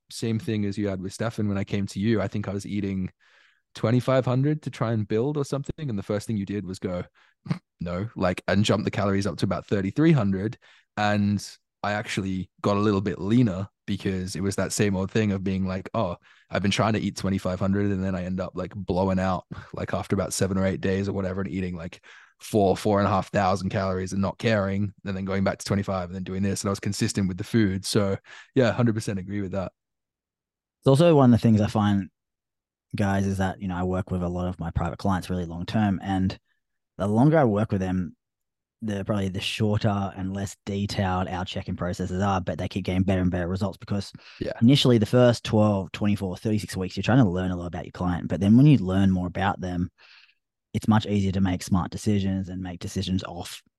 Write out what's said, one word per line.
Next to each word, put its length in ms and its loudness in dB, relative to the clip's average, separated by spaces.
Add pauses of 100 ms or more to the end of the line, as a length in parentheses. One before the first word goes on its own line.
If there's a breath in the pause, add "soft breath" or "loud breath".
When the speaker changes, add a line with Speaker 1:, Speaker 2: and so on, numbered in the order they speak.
(120)
Speaker 1:
same 260 -4
thing 280 -2
as 120 -4
you 120 -2
had 120 -6
with 120 -8
Stefan 340 -4
when 100 -2
I 60 -2
came 240 -4
to 120 -8
you. 220 2
I 60 0
think 200 -6
I 60 -4
was 140 -8
eating 420 -4 (640 soft breath)
twenty-five 520 2
hundred 360 0
to 80 -10
try 240 -2
and 140 -2
build 300 0
or 60 -2
something. 460 -6
And 80 -4
the 60 -6
first 240 -4
thing 100 -2
you 80 -2
did 180 -4
was 140 -8
go, 260 -6 (760 soft breath)
"No," 360 -6
like, 320 -2
and 160 2
jump 220 2
the 60 -2
calories 340 0
up 120 -4
to 80 -2
about 200 -4
thirty-three 460 2
hundred. 480 0 (380 soft breath)
And 460 2 (380)
I 120 -2
actually 560 -4 (120)
got 160 2
a 20 2
little 220 4
bit 180 -4
leaner 500 2 (160)
because 500 -4
it 60 -6
was 140 -2
that 180 -2
same 220 2
old 160 -2
thing 200 0
of 120 -2
being 240 -2
like, 260 -8
"Oh, 240 -4 (320 soft breath)
I've 140 -2
been 80 2
trying 220 2
to 60 0
eat 160 -2
twenty-five 440 -2
hundred, 320 0
and 120 -2
then 120 -2
I 80 -6
end 160 -4
up, 160 -8
like, 180 -8
blowing 460 2
out, 260 0 (280 loud breath)
like, 200 -6
after 220 -2
about 180 0
seven 240 0
or 80 2
eight 160 0
days 260 0
or 60 -4
whatever, 280 -4
and 100 -6
eating, 240 -4
like, 280 -14 (360 loud breath)
four, 360 2
four 220 2
and 100 4
a 40 2
half 180 0
thousand 400 0
calories 420 -2
and 120 -2
not 160 -4
caring, 520 0 (140)
and 100 -6
then 100 -6
going 180 -2
back 160 0
to 60 -14
twenty-five 440 -2
and 60 -10
then 80 -8
doing 180 -6
this." 220 -2
And 60 -2
I 20 0
was 80 -4
consistent 480 -2
with 100 -4
the 60 -8
food. 420 2
So 320 0 (380 loud breath)
yeah, 160 4
hundred 240 2
percent 240 -4
agree 220 -8
with 100 -6
that. 200 -6 (1080)
Speaker 2:
It's 60 2
also 280 8
one 160 10
of 80 8
the 40 0
things 180 6
I 60 2
find, 420 2 (880)
guys, 320 0
is 100 -2
that, 240 -2
you 60 -6
know, 100 -4
I 60 -2
work 260 -4
with 140 -2
a 60 -2
lot 180 -4
of 120 -6
my 120 -6
private 260 -4
clients 320 -2
really 160 -4
long 220 -8
term, 340 0
and 340 0 (640)
the 100 -2
longer 300 4
I 60 6
work 280 2
with 100 0
them, 340 -2 (640)
the, 220 -4
probably 260 -2
the 120 -6
shorter 720 -2
and 200 -6
less 200 -8 (100)
detailed 640 -2
our 160 -6
check-in 320 -6
processes 460 -4
are, 180 2
but 200 -4
they 80 -6
keep 180 -6
getting 160 0
better 200 2
and 100 2
better 160 -2
results 300 -2
because 340 -6 (280 loud breath)
Speaker 1:
Yeah. 120 -4 (100)
Speaker 2:
initially 380 8
the 80 4
first 360 6
twelve, 500 2
twenty-four, 440 -2
thirty-six 400 -2
weeks, 180 -4
you're 80 -4
trying 200 6
to 60 4
learn 200 0
a 60 -2
lot 120 -6
about 180 -8
your 80 -14
client. 340 -2
But 140 -4
then 160 8
when 100 10
you 100 8
learn 320 2
more 180 2
about 320 -2
them, 300 -4 (840 soft breath)
it's 140 -2
much 200 4
easier 240 0
to 100 -2
make 220 0
smart 260 -2
decisions 600 -2
and 120 -10
make 180 -10
decisions 440 -4
off, 400 -12 (160)